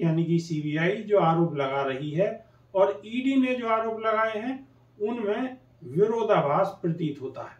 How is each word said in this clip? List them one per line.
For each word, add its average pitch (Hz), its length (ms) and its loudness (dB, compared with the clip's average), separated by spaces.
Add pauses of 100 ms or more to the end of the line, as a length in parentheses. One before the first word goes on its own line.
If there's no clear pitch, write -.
यानी 165 220 2
कि 165 140 2
सीबीआई 160 560 -2
जो 202 240 2
आरोप 165 360 2
लगा 139 260 -2
रही 135 300 -4
है 202 340 -2 (300)
और 202 300 2
ईडी 254 300 0
ने 254 200 2
जो 233 120 -4
आरोप 220 320 0
लगाए 220 400 0
हैं 262 280 -8 (340)
उनमें 233 560 -4 (260)
विरोधाभास 165 1000 2
प्रतीत 165 400 -4
होता 127 200 -10
है। - 180 -16